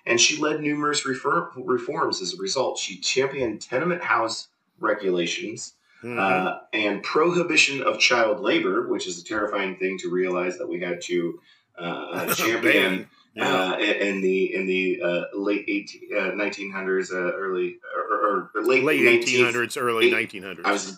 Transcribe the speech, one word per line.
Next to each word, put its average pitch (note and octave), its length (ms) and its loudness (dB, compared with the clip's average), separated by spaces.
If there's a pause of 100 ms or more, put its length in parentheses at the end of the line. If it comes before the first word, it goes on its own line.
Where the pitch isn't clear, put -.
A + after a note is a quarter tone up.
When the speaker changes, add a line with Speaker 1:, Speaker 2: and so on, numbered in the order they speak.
Speaker 1:
and - 160 4
she D#3 180 4
led D3+ 220 0
numerous D3 460 0
refer-, C#3+ 500 -2
reforms B2+ 640 -2
as F2+ 140 -4
a F2 40 -10
result. - 380 -2
She F#2+ 220 -6
championed C3 600 0
tenement E3+ 420 -2
house - 460 0 (320)
regulations, F#2+ 920 -2 (280)
Speaker 2:
Mm-hmm. A#2+ 160 -6
Speaker 1:
uh, - 420 2 (120)
and G2+ 300 -2
prohibition D#3 800 2
of B2 160 0
child A2+ 420 4
labor, D3+ 480 2
which G2 180 -2
is F2 140 -8
a - 40 -14
terrifying G2+ 520 -2
thing F#2 220 -2
to F#2 120 -6
realize F2+ 460 0
that - 100 -8
we F3 140 -6
had F3+ 220 -4
to, E3+ 360 -2 (400)
uh, - 40 -12
uh, - 520 -4
Speaker 2:
<laughs> - 0 -
Speaker 1:
champion, D3+ 580 4
Speaker 2:
Man, - 160 -4 (260)
yeah. C3 200 0
Speaker 1:
uh, - 200 0
i-, - 80 -2
in G2+ 400 0
the, F#2 320 2
in F#2+ 120 -2
the, F#2 360 0
uh, F2 220 0 (100)
late G2+ 340 -2
eighteen, - 400 -6 (100)
uh, F#2 160 0
nineteen G2 380 -4
hundreds, F#2+ 400 -2
uh, F#2 40 -4 (180)
early, F#2+ 420 -4 (180)
or, - 220 -2
or, - 380 0
or - 100 -4
late C3 180 4
Speaker 2:
Late C#3+ 200 2
Speaker 1:
nineteenth, A#2+ 260 6
Speaker 2:
eighteen B2 160 4
hundreds, A#2+ 320 0
early A#2+ 300 2
Speaker 1:
eight-, A#2+ 60 4
Speaker 2:
nineteen A2 320 -2
hundreds. F2+ 220 -8
Speaker 1:
I G2+ 60 2
was F#2+ 260 -4